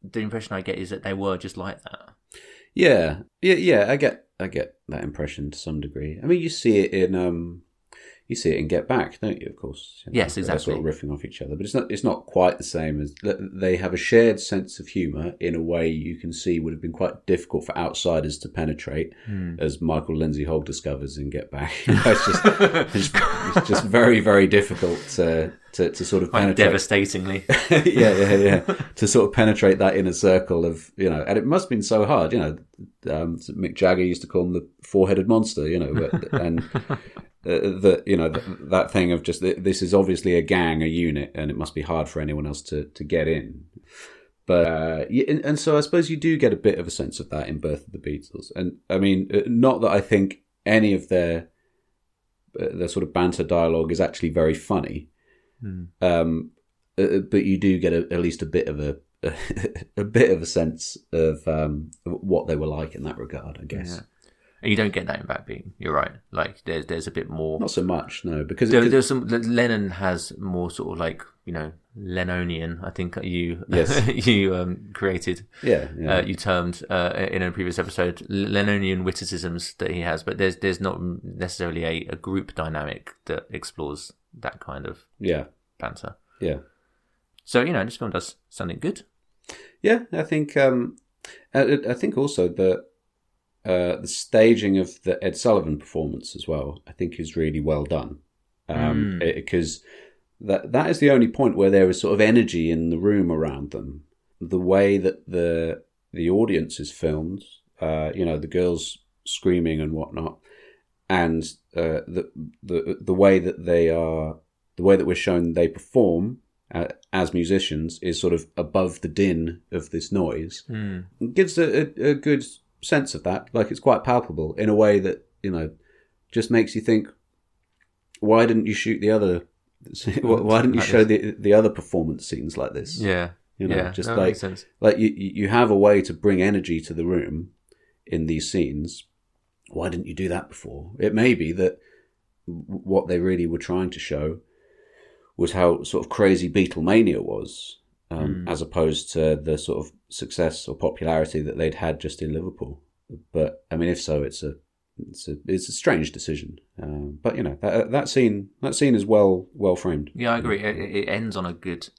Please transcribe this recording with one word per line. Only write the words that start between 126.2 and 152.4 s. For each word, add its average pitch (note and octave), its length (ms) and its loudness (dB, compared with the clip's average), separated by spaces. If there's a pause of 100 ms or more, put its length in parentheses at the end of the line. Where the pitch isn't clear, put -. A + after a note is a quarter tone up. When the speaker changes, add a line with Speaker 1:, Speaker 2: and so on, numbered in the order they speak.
Speaker 2:
just A2+ 200 -2
makes A2+ 260 2
you A2 40 -4
think, A2 280 0 (1120)
"Why A2+ 260 6
didn't A2+ 200 2
you G#2 80 -2
shoot A2+ 260 -2
the G2+ 100 2
other, G2 360 2 (340)
<laughs> - 420 -6
why, A2+ 180 4
why A2 220 4
didn't B2 120 2
you A2+ 60 2
Speaker 1:
Like - 80 0
Speaker 2:
show A2+ 160 8
Speaker 1:
this. G#2+ 180 2
Speaker 2:
the, G#2 80 -4 (100)
the G2+ 140 4
other A2 160 8
performance - 560 -4
scenes D#2 300 -8
like C2 160 -6
this?" - 280 -10
Speaker 1:
Yeah. F2+ 300 0 (280)
Speaker 2:
You F#2+ 100 -2
know, F2+ 80 0
Speaker 1:
Yeah, F2+ 140 -2
Speaker 2:
just F#2 180 -6
Speaker 1:
that A2+ 80 -2
Speaker 2:
like, F#2+ 120 2
Speaker 1:
makes - 120 -2
sense. F#2+ 240 -10 (160)
Speaker 2:
like G#2 180 6
you, A2 100 4
you, G2 260 -6
you G2 140 -2
have A#2 220 4
a G2+ 60 6
way G2+ 260 8
to F2 120 -6
bring G2 260 2
energy F2+ 400 0
to D#2+ 140 -12
the E2 100 -4
room E2+ 460 -4 (560)
in D#2+ 200 -2
these D#2 240 -4
scenes. D2+ 560 -4 (640)
Why E2+ 200 -4
didn't F2 160 -8
you - 80 -12
do F2+ 140 -4
that F2 200 -6
before? D2 500 -16
It G#2 160 0
may A#2 200 4
be E2 180 -4
that F#2 260 0 (680)
w-, E2+ 200 -12
what F#2+ 420 -2
they F2+ 100 0
really F2 280 0
were E2 120 -4
trying F2+ 320 -4
to - 80 -14
show D2+ 400 -6 (960)
was F2 160 0
how F2 300 4
sort - 220 -4
of - 60 -12
crazy F#2 400 2
Beatlemania F#2 720 2
was, - 560 -10 (320)
um, E2 360 -4
Speaker 1:
Mm. - 40 -10
Speaker 2:
as D#2 120 -4
opposed D#2 500 -2
to D#2 240 2
the D2+ 220 -2
sort - 280 -6
of - 60 -20 (180)
success - 580 -4
or - 80 -8
popularity D#2+ 640 -2
that D2+ 180 -6
they'd D#2 160 0
had D#2+ 260 -4
just - 220 -10
in D#2 100 -4
Liverpool. D#2 500 -10 (500)